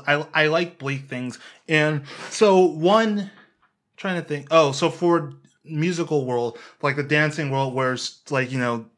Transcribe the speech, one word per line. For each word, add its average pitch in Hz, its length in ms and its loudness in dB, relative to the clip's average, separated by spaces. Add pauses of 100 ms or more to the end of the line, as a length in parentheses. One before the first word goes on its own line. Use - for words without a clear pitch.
I, 147 280 0
I 156 140 2
like 175 300 -2
bleak 135 320 -8
things. 127 300 -8 (280)
And 156 360 2 (260)
so 196 360 4
one, 196 640 2 (640)
trying 180 260 -4
to 147 60 -14
think, 143 240 -8
oh, 156 220 6
so 165 180 0
for 165 420 0 (300)
musical 156 640 -2
world, 120 300 -2 (260)
like, 139 140 0
the 143 60 -2
dancing 151 460 0
world, 135 240 -2
where 127 200 -2
it's, - 360 -10
like, 131 220 -2
you 131 80 -4
know, 120 260 -2 (120)